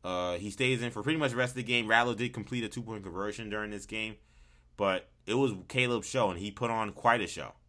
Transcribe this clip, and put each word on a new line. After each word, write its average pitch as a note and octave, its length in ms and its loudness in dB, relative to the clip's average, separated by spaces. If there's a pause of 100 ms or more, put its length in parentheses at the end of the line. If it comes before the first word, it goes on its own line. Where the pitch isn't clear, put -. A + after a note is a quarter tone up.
Uh, F2+ 320 0
he G2+ 160 -6
stays B2+ 320 2
in A#2+ 80 -2
for A2 100 -6
pretty D#3 160 0
much C#3+ 140 2
the A#2+ 60 -4
rest B2+ 160 0
of - 20 -12
the B2+ 80 -6
game. A#2 240 0
Rattler A#2 260 6
did A#2+ 200 -2
complete A#2 300 -4
a G#2+ 60 -4
two-point A2 320 -8
conversion G2+ 480 -6
during G#2+ 220 -4
this G2+ 160 -10
game, A2 300 -6 (600)
but F#2+ 320 2 (160)
it G#2+ 80 -2
was B2+ 200 4 (160)
Caleb's B2 380 0
show, A#2 220 2
and F2 100 -4
he G2+ 120 -6
put A#2 180 -2
on A2 220 -2
quite A#2 300 4
a F2+ 60 -2
show. D2 260 -8 (160)